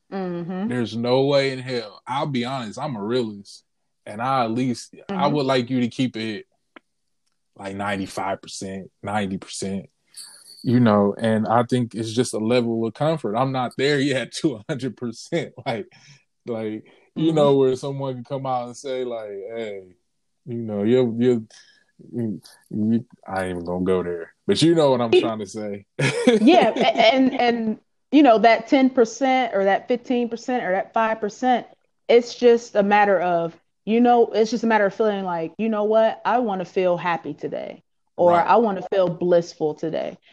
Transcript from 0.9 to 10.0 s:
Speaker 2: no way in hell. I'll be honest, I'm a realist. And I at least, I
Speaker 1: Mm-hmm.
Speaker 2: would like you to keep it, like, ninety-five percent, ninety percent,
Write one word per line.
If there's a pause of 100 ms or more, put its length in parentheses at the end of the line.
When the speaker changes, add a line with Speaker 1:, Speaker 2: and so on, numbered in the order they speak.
Speaker 2:
no
way
in
hell.
I'll
be
honest,
I'm
a
realist. (420)
And
I
at
least, (160)
I
Speaker 1:
Mm-hmm.
Speaker 2:
would
like
you
to
keep
it, (1120)
like,
ninety-five
percent, (100)
ninety
percent, (720)